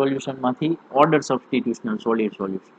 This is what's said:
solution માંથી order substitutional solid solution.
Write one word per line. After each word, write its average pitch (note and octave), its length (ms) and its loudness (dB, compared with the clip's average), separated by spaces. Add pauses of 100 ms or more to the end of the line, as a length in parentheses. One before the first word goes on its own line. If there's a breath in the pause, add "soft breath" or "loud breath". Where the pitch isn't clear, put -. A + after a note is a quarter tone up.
solution C3+ 400 -2
માંથી D3+ 360 -2 (180)
order D3+ 240 6 (140)
substitutional A#2+ 600 -4
solid A2 340 0
solution. G2 520 -8